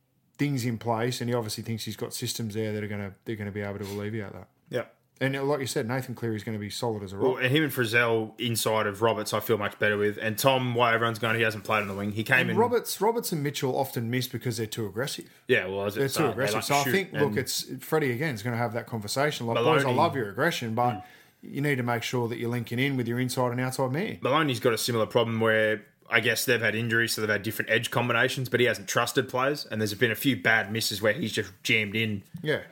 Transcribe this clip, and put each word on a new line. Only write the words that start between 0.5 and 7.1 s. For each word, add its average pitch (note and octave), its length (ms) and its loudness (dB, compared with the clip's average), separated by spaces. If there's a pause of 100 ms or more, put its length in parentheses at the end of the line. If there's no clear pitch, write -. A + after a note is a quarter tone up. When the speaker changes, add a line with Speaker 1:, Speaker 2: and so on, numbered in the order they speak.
Speaker 1:
in A#2 140 -2
place, A#2 420 0
and A#2+ 80 -2
he A#2+ 60 0
obviously A2+ 300 -4
thinks A2+ 200 -6
he's G#2+ 120 -8
got - 180 -8
systems A2+ 400 -6
there A2 180 -2
that G#2+ 100 -4
are G#2+ 60 -4
gonna, G2+ 240 -6 (120)
they're A2+ 120 -6
gonna G#2 140 -6
be G#2 100 -6
able G2+ 200 -6
to G2+ 40 -8
alleviate G#2 480 -6
that. F#2+ 160 -16 (220)
Speaker 2:
Yeah. A#2 140 -2 (380)
Speaker 1:
And C3+ 140 0 (100)
like C#3+ 140 2
you C3 60 -4
said, B2+ 200 -2
Nathan B2 280 -4
Cleary's A2 300 -4
gonna A2 140 -4
be G2+ 120 -6
solid G#2 320 -4
as F#2+ 100 -10